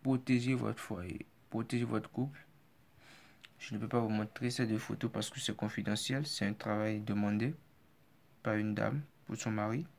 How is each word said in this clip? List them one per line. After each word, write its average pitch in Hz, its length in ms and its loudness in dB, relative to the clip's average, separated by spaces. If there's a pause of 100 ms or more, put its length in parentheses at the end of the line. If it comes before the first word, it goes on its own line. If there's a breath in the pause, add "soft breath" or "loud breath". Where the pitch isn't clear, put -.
Protégez 127 500 4
votre 117 260 0
foyer, 90 460 -6 (240)
protégez 117 360 0
votre 113 260 -2
couple. 143 340 -4 (1120 loud breath)
Je - 160 -8
ne 107 60 0
peux 110 80 -2
pas 123 120 4
vous 113 100 2
montrer 107 420 0
ces 123 160 0
deux 110 120 2
photos 113 320 -4
parce 107 180 -2
que - 100 -10
c'est 104 160 -2
confidentiel. 107 720 -2
C'est - 180 -2
un 104 80 2
travail 107 460 0
demandé 104 560 2 (880)
par 110 120 2
une 107 200 2
dame 117 280 0 (220)
pour 110 120 -6
son - 140 -2
mari. 110 360 -2 (120)